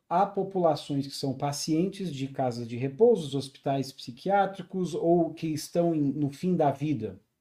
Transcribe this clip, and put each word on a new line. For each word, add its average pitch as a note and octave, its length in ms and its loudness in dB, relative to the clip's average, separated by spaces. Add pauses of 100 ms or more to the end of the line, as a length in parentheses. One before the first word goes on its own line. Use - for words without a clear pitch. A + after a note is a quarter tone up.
a F#3 180 2
populações E3 800 0
que - 80 -12
são C3+ 240 -4
pacientes E3 760 -2
de C3+ 140 -6
casas A#2+ 360 -4
de A#2 120 -8
repouso, C#3+ 600 2
hospitais C3+ 540 -4
psiquiátricos F#3 1040 -2
ou E3 380 4
que E3 140 -6
estão E3+ 460 0
em, C#3+ 200 2
no C#3+ 180 -2
fim F3+ 240 0
da D3 160 4
vida, A#2+ 480 -4 (220)